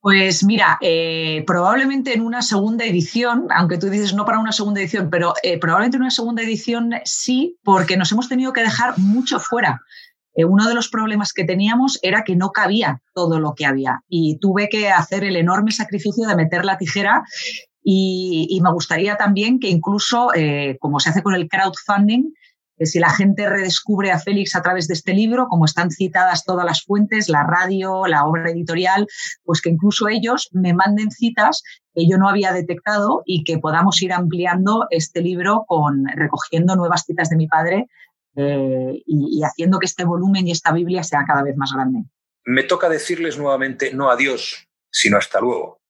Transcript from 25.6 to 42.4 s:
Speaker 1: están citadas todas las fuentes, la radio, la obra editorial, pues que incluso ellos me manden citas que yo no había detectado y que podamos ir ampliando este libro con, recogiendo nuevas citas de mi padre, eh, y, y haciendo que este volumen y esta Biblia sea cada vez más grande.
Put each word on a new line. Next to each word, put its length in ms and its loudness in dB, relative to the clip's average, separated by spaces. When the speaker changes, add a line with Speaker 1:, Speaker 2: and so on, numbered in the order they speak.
Speaker 1:
están 260 0
citadas 540 0
todas 200 -2
las 180 -2
fuentes, 440 0
la 160 2
radio, 640 0
la 200 2
obra 260 0
editorial, 560 0
pues 180 0
que 80 -2
incluso 380 2
ellos 440 -2
me 220 2
manden 380 2
citas 520 0
que 140 2
yo 100 6
no 120 4
había 240 0
detectado 720 -2
y 180 -2
que 140 -2
podamos 440 0
ir 120 -2
ampliando 760 0
este 300 -2
libro 460 0
con, 380 0
recogiendo 720 0
nuevas 300 0
citas 240 -2
de 60 0
mi 120 2
padre, 400 0
eh, 720 -2
y, 320 0
y 40 0
haciendo 360 0
que 80 -2
este 180 -4
volumen 420 2
y 40 -2
esta 200 -2
Biblia 300 -2
sea 240 -2
cada 160 0
vez 160 -4
más 160 -2
grande. 300 -2